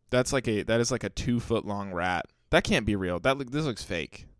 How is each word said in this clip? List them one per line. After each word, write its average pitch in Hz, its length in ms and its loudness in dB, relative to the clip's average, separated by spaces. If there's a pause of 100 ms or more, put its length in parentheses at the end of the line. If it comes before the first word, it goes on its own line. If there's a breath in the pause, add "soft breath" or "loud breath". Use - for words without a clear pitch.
That's 123 240 2
like 131 140 0
a, 107 160 2
that 113 160 2
is 117 120 2
like 120 120 -2
a 104 60 -4
two 120 300 0
foot 110 240 0
long 101 300 -6
rat. 90 320 0 (240)
That 160 140 4
can't 156 220 2
be 104 100 2
real. 90 240 0
That 131 180 2
look, 131 140 -8
this 151 140 -2
looks 120 180 -4
fake. 85 420 -6 (140)